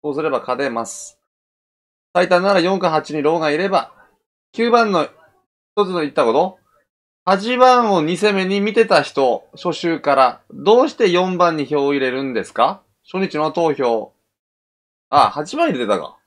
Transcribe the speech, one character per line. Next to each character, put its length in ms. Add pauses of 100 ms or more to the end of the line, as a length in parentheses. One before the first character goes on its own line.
そ 60
う 40
す 80
れ 80
ば 80
勝 180
て 140
ま 160
す。 320 (960)
最 140
短 160
な 100
ら 60
四 180
か 120
八 220
に 100
ロ 140
ー 40
が 100
い 80
れ 100
ば、 240 (600)
九 180
番 220
の 120
一 60 (760)
つ 40
の 140
言 80
っ 20
た 120
こ 80
と？ 260 (680)
八 340
番 340
を 80
二 160
攻 160
め 140
に 160
見 100
て 140
た 160
人、 500
初 220
週 260
か 140
ら、 260 (100)
ど 340
う 40
し 60
て 160
四 260
番 220
に 80
票 180
を 80
入 80
れ 100
る 120
ん 100
で 100
す 120
か？ 280 (220)
初 180
日 120
の 180
投 220
票。 400 (960)
あ、 180
八 280
番 100
入 120
れ 60
て 20
た 120
か。 280